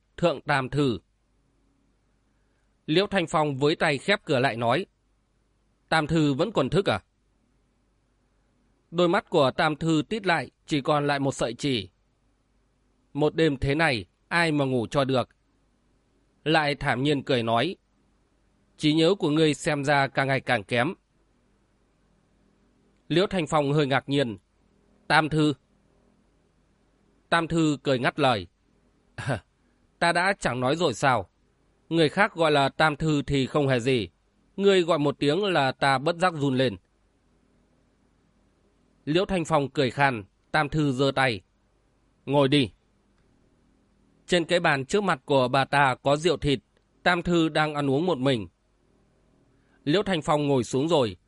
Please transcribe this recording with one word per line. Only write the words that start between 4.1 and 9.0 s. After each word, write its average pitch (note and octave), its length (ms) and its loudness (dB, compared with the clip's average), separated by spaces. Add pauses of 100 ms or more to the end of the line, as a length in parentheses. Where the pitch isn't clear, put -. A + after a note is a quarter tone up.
cửa C#3 140 -2
lại B2 180 0
nói, A#2+ 300 -2 (1000)
"Tam D#3+ 180 0
Thư D3+ 280 0
vẫn F3+ 180 -2
còn C3+ 180 -2
thức F#3 160 0
à?" A2 140 -2 (1900)
Đôi E3+ 180 2